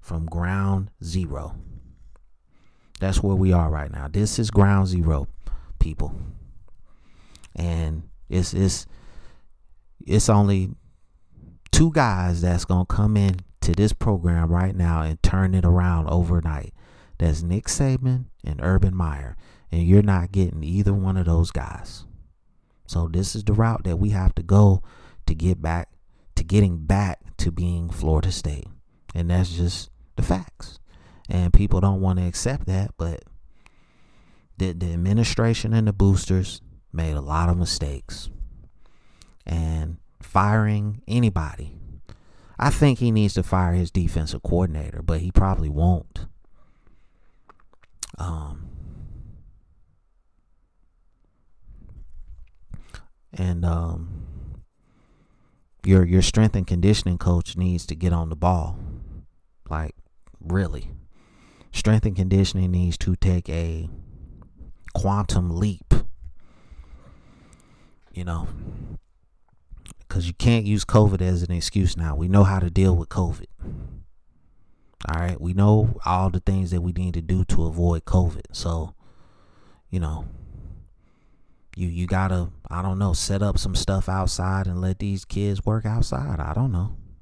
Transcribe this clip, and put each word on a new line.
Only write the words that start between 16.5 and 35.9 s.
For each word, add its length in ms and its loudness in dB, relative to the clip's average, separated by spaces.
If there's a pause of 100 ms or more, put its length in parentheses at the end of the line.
That's 240 0
Nick 240 -2
Saban 600 0 (200)
and 160 -8
Urban 340 4
Meyer. 400 -4 (360)
And 120 0
you're 180 8
not 300 2
getting 320 0
either 300 0
one 240 0
of 80 0
those 260 2
guys. 540 -10 (800)
So 220 -2
this 280 -2
is 80 -6
the 100 2
route 300 2
that 140 -2
we 120 2
have 260 2
to 80 -2
go 380 8 (440)
to 100 2
get 260 0
back, 280 -4 (460)
to 80 -2
getting 420 2
back 340 0 (180)
to 140 0
being 380 -2
Florida 420 0
State. 360 -6 (460)
And 160 -2
that's 240 2
just 360 -4 (260)
the 80 -2
facts. 560 -6 (500)
And 240 0
people 260 6
don't 220 2
wanna 260 0
accept 380 -4
that, 320 -2
but 260 -8 (1300)
the, 160 -2
the 180 -6
administration 840 0
and 140 4
the 60 0